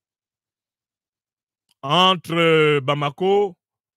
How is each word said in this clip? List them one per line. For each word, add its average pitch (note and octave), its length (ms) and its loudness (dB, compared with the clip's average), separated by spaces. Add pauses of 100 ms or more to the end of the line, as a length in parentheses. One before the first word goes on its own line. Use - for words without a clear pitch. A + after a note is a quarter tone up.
(1800)
Entre, E3+ 520 0
euh, D#3+ 460 2
Bamako, F3+ 760 -2 (400)